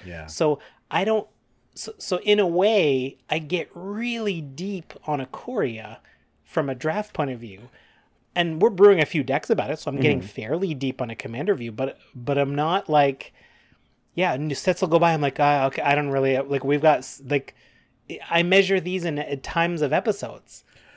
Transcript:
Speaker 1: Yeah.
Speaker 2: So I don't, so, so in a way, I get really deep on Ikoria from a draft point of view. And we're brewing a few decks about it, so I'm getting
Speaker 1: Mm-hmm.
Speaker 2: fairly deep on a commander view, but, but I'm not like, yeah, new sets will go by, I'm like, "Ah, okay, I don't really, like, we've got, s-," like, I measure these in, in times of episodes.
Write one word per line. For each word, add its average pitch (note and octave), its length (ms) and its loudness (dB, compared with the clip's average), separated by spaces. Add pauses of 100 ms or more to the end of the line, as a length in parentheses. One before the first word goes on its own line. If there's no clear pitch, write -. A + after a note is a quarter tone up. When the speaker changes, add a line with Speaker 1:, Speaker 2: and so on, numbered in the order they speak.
Speaker 1:
Yeah. E2 200 -12
Speaker 2:
So D3+ 340 0 (320)
I E3+ 120 0
don't, A3 220 -2 (480)
so, - 240 -12
so - 220 -4
in G#3 180 2
a G3+ 80 4
way, E3+ 720 2 (100)
I E3 120 -2
get D#3 340 -6
really G#3 640 -4
deep D#3+ 520 -8 (160)
on D3 160 0
Ikoria B2+ 760 -6 (460)
from - 260 -2
a C3+ 60 -4
draft D#3+ 360 -4
point C#3+ 180 -2
of B2 100 -8
view. A2 280 -16 (640)
And E3+ 280 0
we're A3+ 80 6
brewing G3 300 8
a D3 60 4
few D3+ 180 0
decks C3 260 -2
about B2 220 0
it, D#3+ 80 -6
so - 100 -4
I'm C#3 100 -4
getting B2+ 200 4
Speaker 1:
Mm-hmm. F#2+ 80 -12
Speaker 2:
fairly D#3 460 -4
deep C3 280 -4
on A#2 80 -6
a A2+ 60 -10
commander C3+ 400 -4
view, A#2 160 -8
but, C3 260 -6 (160)
but C3 240 -2
I'm C#3 160 0
not D#3+ 340 -2
like, C#3+ 440 2 (800)
yeah, E3+ 220 0
new D3 180 -4
sets - 280 -2
will F#3 60 0
go E3 120 4
by, E3+ 140 4
I'm D3+ 60 0
like, C#3 200 -2
"Ah, C#3+ 260 4
okay, C#3 160 -2
I C#3+ 140 4
don't D3 140 -2
really, C3+ 280 2
like, C#3 260 -2
we've C#3+ 180 2
got, D3+ 160 6
s-," - 300 -12
like, C#3 260 -2 (720)
I E3+ 140 2
measure F#3 380 4
these F3 240 -4
in, D3+ 140 -2
in D3 220 -6
times E3+ 420 0
of C3+ 100 0
episodes. - 720 -4 (320)